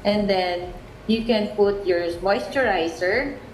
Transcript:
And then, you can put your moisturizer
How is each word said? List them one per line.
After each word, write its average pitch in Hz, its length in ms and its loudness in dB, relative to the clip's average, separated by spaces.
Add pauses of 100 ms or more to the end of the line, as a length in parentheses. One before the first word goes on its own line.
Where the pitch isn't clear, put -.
And 208 240 2
then, 180 480 -2 (320)
you 220 160 2
can 214 320 2
put 202 320 2
your 175 160 2 (160)
moisturizer 202 1200 0 (140)